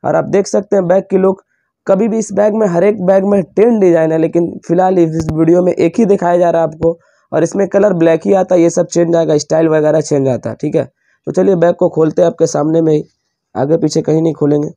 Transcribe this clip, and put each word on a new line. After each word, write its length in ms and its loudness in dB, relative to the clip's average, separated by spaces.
और 120 0
आप 100 0
देख 200 0
सकते 300 -2
हैं 100 0
बैग 240 0
की 80 0
लुक। 240 0
कभी 220 0
भी 100 -2
इस 140 -6
बैग 220 0
में, 120 0
हर 180 0
एक 180 0
बैग 220 2
में 180 0
टेन 280 2
डिज़ाइन 320 2
है, 60 -2
लेकिन 340 -2
फिलहाल 320 0
इस 340 0
वीडियो 300 2
में 100 0
एक 260 -2
ही 80 2
दिखाया 320 0
जा 120 2
रहा 120 0
है 60 -2
आपको। 280 -2
और 100 0
इसमें 260 -2
कलर 260 2
ब्लैक 320 2
ही 80 2
आता 200 0
है, 60 2
ये 100 4
सब 180 -2
चेंज 280 0
आएगा, 220 0
स्टाइल 300 -2
वगैरह 340 2
चेंज 260 -2
आता 220 -4
है, 60 -12
ठीक 200 -6
है। 120 -2
तो 60 -8
चलिए, 240 0
बैग 180 2
को 160 0
खोलते 320 0
हैं 60 4
आपके 200 -2
सामने 340 -2
में 100 0
ही, 100 0
आगे 240 -2
पीछे 240 -2
कहीं 200 0
नहीं 120 -2
खोलेंगे। 420 -2